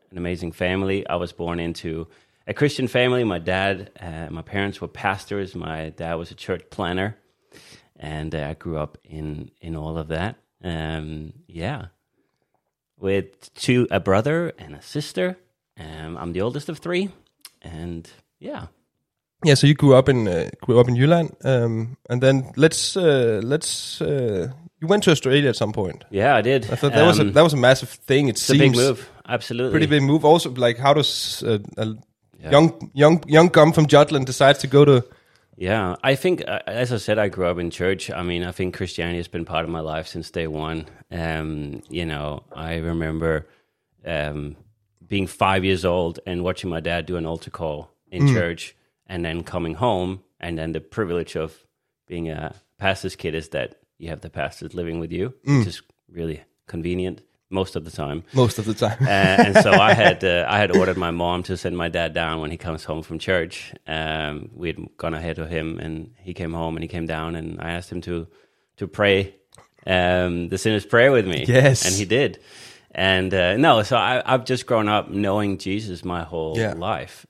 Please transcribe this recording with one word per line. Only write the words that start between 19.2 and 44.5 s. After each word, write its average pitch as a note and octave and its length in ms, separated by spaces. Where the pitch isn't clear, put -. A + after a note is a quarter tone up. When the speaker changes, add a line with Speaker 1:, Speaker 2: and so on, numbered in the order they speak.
Speaker 2:
Yeah, D3 100
so C#3+ 120
you D3 60
grew C#3 220
up C3 140
in, A#2+ 180
uh, F2 220
grew A#2 180
up B2 100
in B2 60
Jylland, D#3 380
um, A#2 500
and B2 120
then C3+ 360
let's, D#3+ 400
uh, C3 440
let's, - 600
uh, B2+ 480
you D#3+ 60
went G#3 160
to F#3 80
Australia C#3 380
at A2+ 60
some G#2+ 160
point. F#2 380
Speaker 1:
Yeah, G#2+ 260
I A2 60
did. B2 280
Speaker 2:
I C3 60
thought C#3 160
that D3 160
was E3+ 120
a, - 20
Speaker 1:
Um, - 120
Speaker 2:
that D3+ 100
was D#3 100
a C#3+ 40
massive B2+ 320
thing. C#3 380
It A#2 40
Speaker 1:
it's - 180
a C3+ 40
big D3 80
Speaker 2:
seems C3 160
Speaker 1:
move, B2+ 320
absolutely. A#2+ 460
Speaker 2:
pretty D#3 160
big C#3+ 160
move. D3 220
Also, D#3+ 260
like, A#2+ 260
how C#3 160
does - 500
a, A2 180
a A2 80
Speaker 1:
Yeah. D#2+ 100
Speaker 2:
young, D#3 420
young, D3+ 340
young D#3+ 220
gum D#3+ 220
from D3+ 160
Jutland D3 380
decide C#3 340
to C#3+ 80
go C#3 160
to? C3+ 220
Speaker 1:
Yeah, F#2 460
I C3+ 120
think, F3+ 320
uh, G2 200
as A#2 240
I A#2 60
said, G#2+ 200
I G#2 120
grew F2+ 180
up F2 120
in F2 100
church. F#2 400
I F2+ 140
mean, F2 200
I F2 80
think F2+ 240
Christianity F2 420
has F2 120
been E2+ 160
part E2 200
of D#2+ 40
my E2 120
life D#2 260
since - 240
day E2 160
one. D#2 380
Um, D#2 760
you E2+ 160
know, D2 380
I D#2+ 240
remember, D#2+ 720
um, D2 500